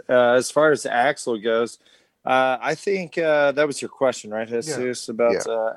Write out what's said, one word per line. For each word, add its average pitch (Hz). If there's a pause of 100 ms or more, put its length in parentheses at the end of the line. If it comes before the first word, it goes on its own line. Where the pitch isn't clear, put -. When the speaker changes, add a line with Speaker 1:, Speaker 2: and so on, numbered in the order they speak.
Speaker 1:
Uh, 123
as 127
far 151
as 131
Axel 123
goes, 113 (460)
uh, 131
I 143
think, 185
uh, 151
that 147
was 139
your 120
question, 123
right, 110
Speaker 2:
Yeah. 117
Speaker 1:
Jesus, 127
about, 117
Speaker 3:
Yeah. 113
Speaker 1:
uh, 113